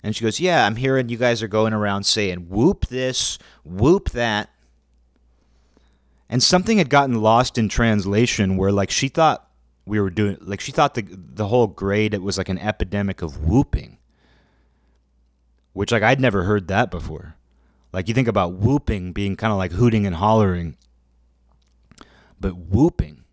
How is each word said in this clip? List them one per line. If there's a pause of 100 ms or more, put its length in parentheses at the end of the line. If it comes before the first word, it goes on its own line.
And
she
goes,
"Yeah,
I'm
hearing
you
guys
are
going
around
saying,
'Whoop
this, (280)
whoop
that.'" (1800)
And
something
had
gotten
lost
in
translation
where,
like,
she
thought (360)
we
were
doing,
like,
she
thought
the,
the
whole
grade,
it
was,
like,
an
epidemic
of
whooping. (1800)
Which,
like,
I'd
never
heard
that
before. (560)
Like,
you
think
about
whooping
being
kinda
like
hooting
and
hollering. (1600)
But
whooping.